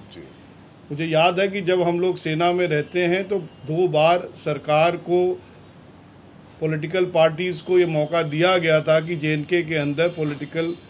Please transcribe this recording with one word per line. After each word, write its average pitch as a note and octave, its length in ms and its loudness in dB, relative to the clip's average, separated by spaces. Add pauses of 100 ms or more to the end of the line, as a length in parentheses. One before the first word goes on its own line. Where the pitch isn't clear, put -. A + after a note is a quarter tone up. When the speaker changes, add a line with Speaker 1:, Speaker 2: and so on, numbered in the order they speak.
(140)
Speaker 1:
जी। E2+ 80 -18 (720)
Speaker 2:
मुझे D3 140 -6
याद E3+ 340 4
है G3+ 80 2
कि G3 140 -4
जब F3+ 200 2
हम E3+ 180 0
लोग F3+ 180 0
सेना E3 340 0
में F3+ 160 0
रहते D#3 380 -2
हैं F#3 220 0
तो G3 120 -2
दो D#3 480 -4
बार E3 480 2
सरकार D3+ 600 0
को, F3 440 0 (1200)
political D#3+ 440 -2
parties E3 560 0
को F3+ 180 2
ये F3 60 4
मौका D#3+ 380 0
दिया D#3+ 340 2
गया D#3+ 240 2
था D#3 180 2
कि E3 160 -4
जेएनके D3+ 480 -2
के D#3+ 120 -6
अंदर D3 320 0
political D#3+ 680 -6 (140)